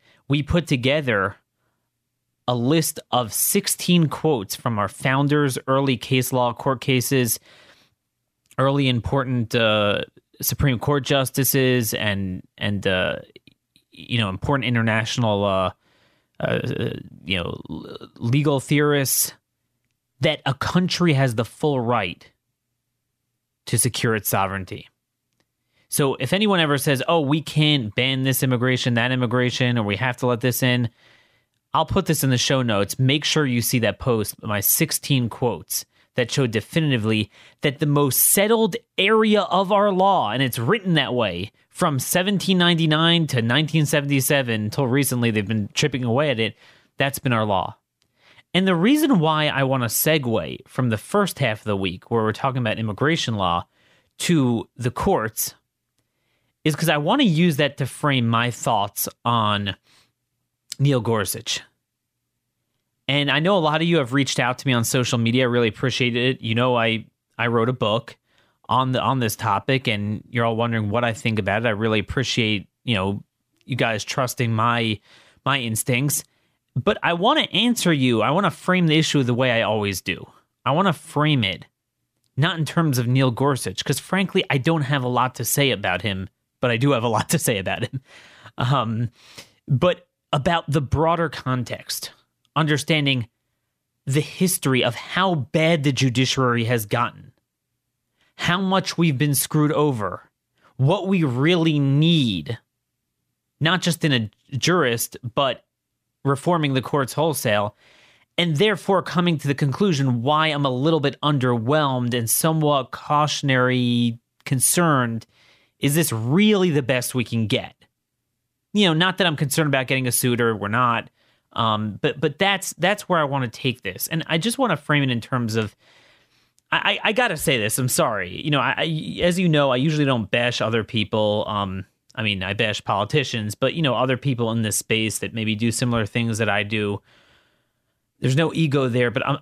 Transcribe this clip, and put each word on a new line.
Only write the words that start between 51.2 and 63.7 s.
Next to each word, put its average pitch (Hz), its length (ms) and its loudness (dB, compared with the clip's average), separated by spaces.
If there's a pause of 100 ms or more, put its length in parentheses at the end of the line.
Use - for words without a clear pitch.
half 110 200 -2
of - 60 -16
the 107 100 0
week, 95 340 -6
where 113 140 0
we're 107 80 0
talking 131 280 -4
about 107 200 -2
immigration 117 560 -2
law, 87 320 0 (520)
to 127 580 0
the 120 140 -4
courts, - 640 -2 (1080)
is 156 100 0
'cause 156 140 -2
I 160 80 2
want 170 240 0
to 269 80 4
use 165 300 2
that 143 220 0
to 139 60 -2
frame 127 440 0
my 117 200 2
thoughts 104 600 -4 (160)
on 104 500 0 (1040)
Neil 139 220 2
Gorsuch. 107 600 -4 (1500)
And 143 220 0
I 135 100 2
know 190 180 2
a - 20 2
lot 156 220 2